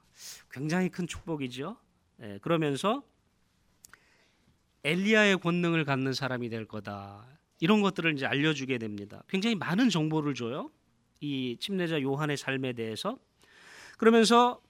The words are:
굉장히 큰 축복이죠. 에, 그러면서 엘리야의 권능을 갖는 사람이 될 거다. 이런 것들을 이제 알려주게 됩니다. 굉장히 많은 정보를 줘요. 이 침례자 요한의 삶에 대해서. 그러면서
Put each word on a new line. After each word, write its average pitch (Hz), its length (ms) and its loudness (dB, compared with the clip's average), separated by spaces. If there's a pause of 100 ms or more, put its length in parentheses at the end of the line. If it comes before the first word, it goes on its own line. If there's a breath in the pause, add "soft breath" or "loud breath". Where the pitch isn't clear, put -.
(500 loud breath)
굉장히 160 380 -2
큰 175 180 -8
축복이죠. 143 720 -8 (440)
에, 104 180 -12
그러면서 160 680 0 (1800 soft breath)
엘리야의 196 560 4
권능을 170 460 0
갖는 135 280 0
사람이 123 360 -4
될 110 180 -8
거다. 101 580 -12 (360)
이런 208 220 4
것들을 165 320 0
이제 135 120 -4
알려주게 135 520 0
됩니다. 101 500 -10
굉장히 214 260 0
많은 185 360 2
정보를 156 440 0
줘요. 127 360 -8 (500)
이 131 400 -4
침례자 170 420 -2
요한의 139 340 -2
삶에 135 360 -4
대해서. 117 440 -6 (800 loud breath)
그러면서 233 720 6